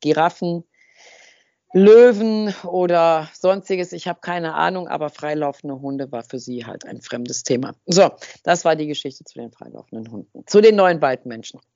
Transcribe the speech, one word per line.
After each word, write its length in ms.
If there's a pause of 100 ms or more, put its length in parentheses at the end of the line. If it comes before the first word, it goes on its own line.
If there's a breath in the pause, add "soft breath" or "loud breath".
Giraffen, 640 (1080 soft breath)
Löwen 800 (100)
oder 720
sonstiges, 580
ich 160
habe 120
keine 340
Ahnung, 340
aber 220
freilaufende 720
Hunde 300
war 120
für 160
sie 260
halt 220
ein 160
fremdes 400
Thema. 320 (120)
So, 240 (340 loud breath)
das 200
war 120
die 100
Geschichte 380
zu 140
den 140
freilaufenden 580
Hunden. 360
Zu 140
den 160
neuen 260
Waldmenschen. 580 (160)